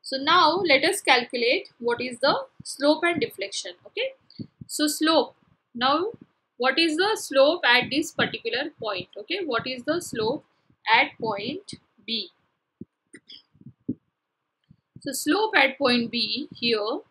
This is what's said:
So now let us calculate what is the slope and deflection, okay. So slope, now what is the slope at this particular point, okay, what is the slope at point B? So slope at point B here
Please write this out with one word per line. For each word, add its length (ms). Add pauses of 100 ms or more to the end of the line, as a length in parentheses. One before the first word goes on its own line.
So 140
now 500
let 200
us 160
calculate 760
what 200
is 200
the 260 (180)
slope 400
and 160
deflection, 540 (120)
okay. 280 (520)
So 220
slope, 480 (400)
now 360 (440)
what 240
is 160
the 240
slope 460
at 260
this 200
particular 580 (120)
point, 360
okay, 280
what 220
is 160
the 180
slope 440 (440)
at 180 (120)
point 540 (320)
B? 240 (2750)
So 100
slope 460
at 200
point 340
B 420
here 580